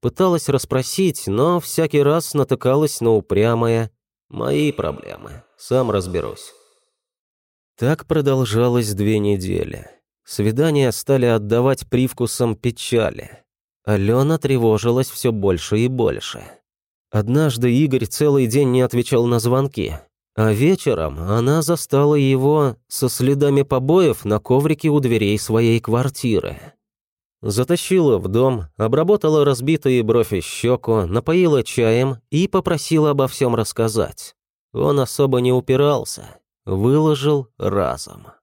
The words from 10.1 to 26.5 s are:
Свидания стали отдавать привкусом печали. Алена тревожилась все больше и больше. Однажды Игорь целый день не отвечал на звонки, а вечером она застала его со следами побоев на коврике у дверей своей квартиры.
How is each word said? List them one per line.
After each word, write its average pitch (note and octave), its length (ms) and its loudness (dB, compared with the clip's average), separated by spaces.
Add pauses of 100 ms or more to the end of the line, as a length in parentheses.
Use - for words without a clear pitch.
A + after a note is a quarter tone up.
Свидания C3 600 0
стали C3+ 320 0
отдавать A#2 640 0
привкусом B2 680 -2
печали. - 880 -4 (420)
Алена A#2 520 2
тревожилась A#2+ 680 2
все - 240 -2
больше G2 460 0
и B2 100 2
больше. G#2 540 -4 (680)
Однажды A#2+ 640 0
Игорь B2+ 320 2
целый C#3 420 2
день B2+ 240 2
не B2+ 120 2
отвечал A#2+ 420 0
на A#2+ 140 2
звонки, A#2+ 580 -2 (400)
а A2 160 2
вечером G#2 680 0
она A#2 440 0
застала D3 520 0
его C#3 640 2 (120)
со - 200 -2
следами C#3 540 2
побоев C#3 640 0
на G#2 120 0
коврике D3 520 0
у D3 100 2
дверей G#2+ 380 0
своей A2+ 420 2
квартиры. A#2 800 -2 (800)